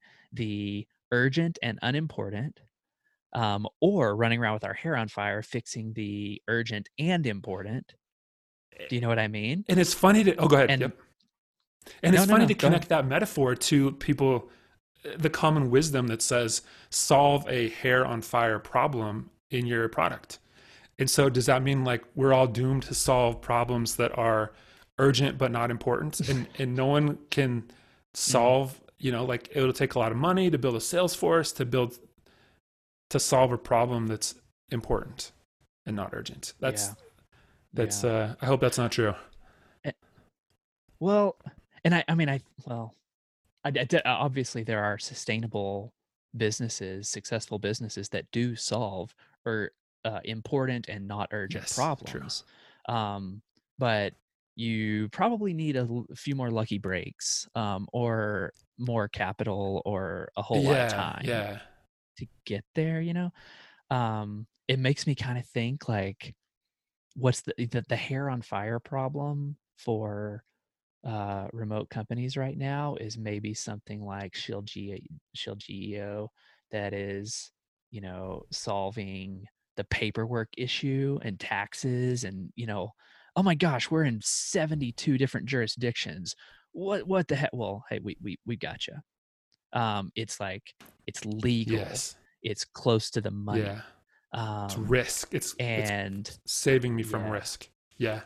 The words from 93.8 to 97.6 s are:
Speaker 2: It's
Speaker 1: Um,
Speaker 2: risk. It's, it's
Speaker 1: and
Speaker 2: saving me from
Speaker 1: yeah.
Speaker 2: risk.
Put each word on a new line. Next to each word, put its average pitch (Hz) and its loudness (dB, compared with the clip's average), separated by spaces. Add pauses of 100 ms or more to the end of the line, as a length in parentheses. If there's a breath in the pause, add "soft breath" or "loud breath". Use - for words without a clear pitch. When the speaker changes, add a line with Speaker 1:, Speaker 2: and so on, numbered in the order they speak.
Speaker 2:
It's 107 -6
Speaker 1:
Um, 107 -4
Speaker 2:
risk. - 0
It's, - -6
it's 110 0
Speaker 1:
and 101 -6
Speaker 2:
saving 123 2
me 113 -2
from 110 -4
Speaker 1:
yeah. 107 -4
Speaker 2:
risk. - -8 (280)